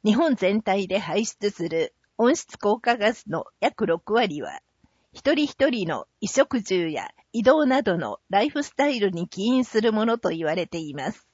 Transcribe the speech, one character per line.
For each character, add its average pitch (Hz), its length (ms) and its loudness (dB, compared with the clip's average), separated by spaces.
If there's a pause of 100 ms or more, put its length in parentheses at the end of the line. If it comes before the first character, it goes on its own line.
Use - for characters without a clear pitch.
日 208 120 4
本 285 220 2
全 202 260 0
体 196 260 0
で 190 100 0
排 202 280 -2
出 - 240 -4
す 165 180 -6
る 160 260 -2 (220)
温 240 180 4
室 - 220 -8
効 214 240 0
果 240 160 0
ガ 214 160 0
ス - 160 -12
の 165 160 -4 (160)
約 - 240 0
六 165 300 -2
割 190 260 0
は、 92 200 -10 (520)
一 294 220 0
人 294 120 2
一 269 220 0
人 214 180 -2
の 131 200 -6 (160)
衣 202 100 -6
食 262 300 2
住 180 260 0
や 147 220 -6 (240)
移 226 80 -2
動 294 240 6
な 262 160 2
ど 175 160 0
の 113 220 -6 (100)
ラ 202 140 2
イ 294 40 0
フ 285 140 -4
ス - 120 -10
タ 277 140 2
イ 262 100 -2
ル 202 120 2
に 170 180 -6
起 190 140 -8
因 254 240 2
す 226 160 -2
る 226 100 2
も 220 140 0
の 233 100 2
と 190 140 -2
言 165 160 -4
わ 156 80 0
れ 175 120 -2
て 170 120 -8
い 147 160 -8
ま 143 180 -6
す。 - 220 -20